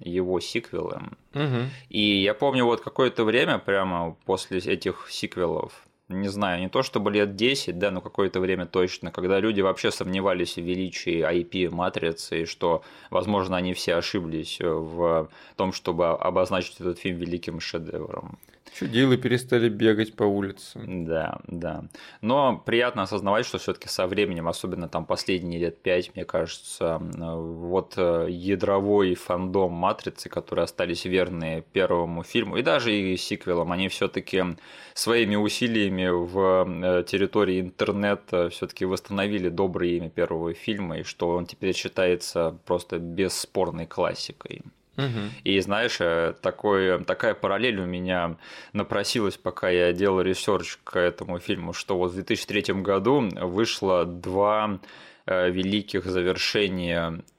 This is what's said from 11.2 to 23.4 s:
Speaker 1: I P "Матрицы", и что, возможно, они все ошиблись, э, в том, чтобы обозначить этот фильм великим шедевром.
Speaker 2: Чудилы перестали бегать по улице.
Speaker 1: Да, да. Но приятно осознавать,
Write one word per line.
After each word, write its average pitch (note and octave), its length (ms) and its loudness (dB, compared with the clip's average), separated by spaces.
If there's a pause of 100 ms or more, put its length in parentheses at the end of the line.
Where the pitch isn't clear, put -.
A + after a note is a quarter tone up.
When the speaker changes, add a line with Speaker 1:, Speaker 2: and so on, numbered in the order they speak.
Speaker 1:
I E2+ 220 2
P F2 260 -2
"Матрицы", E2 720 -2
и - 20 -2
что, E2 380 0 (280)
возможно, F#2 460 0
они F2+ 160 0
все F2+ 220 0
ошиблись, E2 680 -4
э, F2 80 0
в D#2+ 640 0 (260)
том, F#2 160 0
чтобы E2+ 380 0
обозначить F2+ 680 0
этот F2 200 -4
фильм F#2 180 -4
великим E2+ 420 -6
шедевром. - 800 -8 (400)
Speaker 2:
Чудилы B2+ 400 4
перестали B2 500 2
бегать A2 480 2
по G#2 80 2
улице. G2 600 -2
Speaker 1:
Да, E2 640 -2
да. E2 380 -8 (380)
Но C3 440 4
приятно A#2 380 2
осознавать, G2+ 420 2